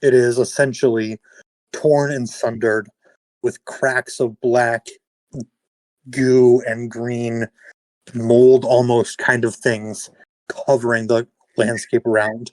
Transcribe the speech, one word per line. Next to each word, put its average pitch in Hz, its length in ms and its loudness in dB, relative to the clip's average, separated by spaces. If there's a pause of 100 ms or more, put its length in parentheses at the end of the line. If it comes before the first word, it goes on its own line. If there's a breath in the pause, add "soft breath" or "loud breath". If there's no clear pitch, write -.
It 135 120 4
is 120 240 4
essentially 113 800 -2 (540 soft breath)
torn 143 400 0
and 123 160 -6
sundered, 110 600 -4 (540)
with - 220 -6
cracks - 560 -6
of 117 200 -4
black 120 460 0 (1200)
goo 127 560 4
and 117 240 -6
green 117 560 -6 (680 soft breath)
mold 123 500 6
almost 120 540 0
kind 123 260 -2
of 113 100 -2
things 107 560 -6 (560 soft breath)
covering 117 400 0
the 117 200 0 (300)
landscape 117 500 -2
around. 110 460 -2